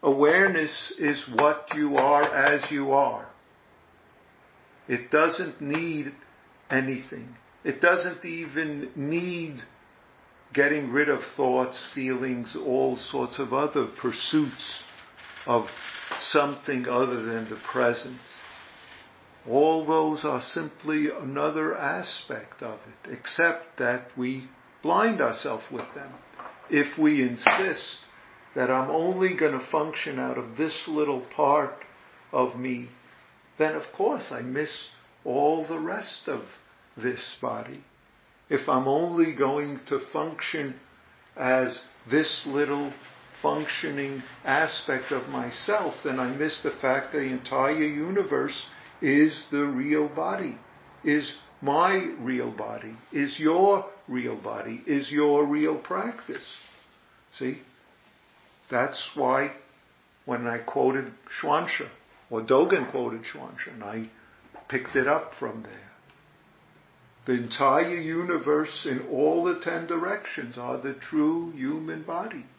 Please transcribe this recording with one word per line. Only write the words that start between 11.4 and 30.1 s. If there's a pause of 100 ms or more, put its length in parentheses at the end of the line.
feelings,
all
sorts
of
other
pursuits (640)
of (640)
something
other
than
the (120)
present. (1300)
All
those
are
simply
another
aspect
of (260)
it,
except
that
we (340)
blind
ourselves
with
them. (600)
If
we
insist (580)
that
I'm
only
gonna
function